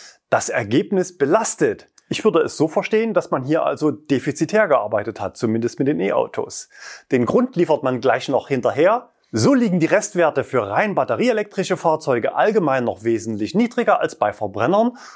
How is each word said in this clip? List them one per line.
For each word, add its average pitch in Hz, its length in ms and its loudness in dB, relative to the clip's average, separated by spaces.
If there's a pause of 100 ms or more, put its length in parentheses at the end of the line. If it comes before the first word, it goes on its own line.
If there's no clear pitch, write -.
(300)
das 113 200 0
Ergebnis 147 680 -2
belastet. 139 720 0 (220)
Ich - 140 -4
würde 175 180 4
es - 160 -4
so 156 100 2
verstehen, 214 480 -2
dass - 160 0
man 135 140 -2
hier 156 200 0
also 147 240 0
defizitär 156 800 -2
gearbeitet 110 520 0
hat, 95 180 -8
zumindest 117 420 -2
mit 139 80 0
den 160 120 0
E-Autos. - 680 -4 (420)
Den 123 140 2
Grund 247 300 0
liefert 160 260 2
man 127 200 -2
gleich 127 260 0
noch 123 220 -2
hinterher. 139 600 2 (220)
So 123 220 2
liegen 220 260 2
die 156 80 2
Restwerte 165 560 0
für 110 260 -2
rein 190 240 0
batterieelektrische 190 840 -2
Fahrzeuge 147 580 0
allgemein 156 480 2
noch 101 200 -4
wesentlich 110 520 -2
niedriger 226 440 2
als - 160 -4
bei - 180 0
Verbrennern 160 640 0 (180)